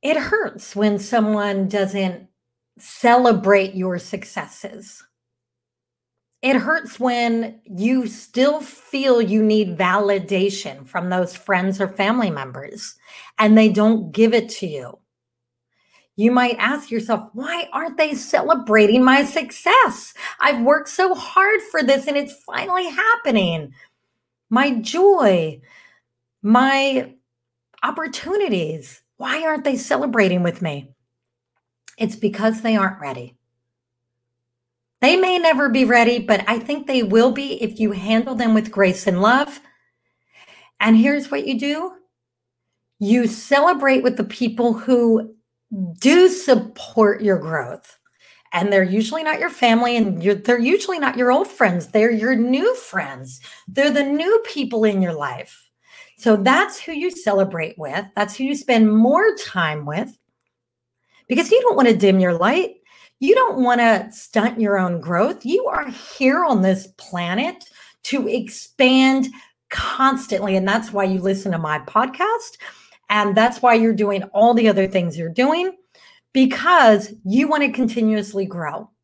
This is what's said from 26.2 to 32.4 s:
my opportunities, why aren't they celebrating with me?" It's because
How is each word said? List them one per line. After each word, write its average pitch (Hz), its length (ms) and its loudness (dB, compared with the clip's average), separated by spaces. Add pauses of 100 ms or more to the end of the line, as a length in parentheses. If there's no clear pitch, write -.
my 262 720 2 (680)
opportunities, 233 1200 -6 (160)
why 285 260 -6
aren't 311 200 -4
they 269 140 -2
celebrating 226 680 0
with 170 180 -4
me?" 143 320 -10 (1040)
It's 220 180 -4
because 220 460 -2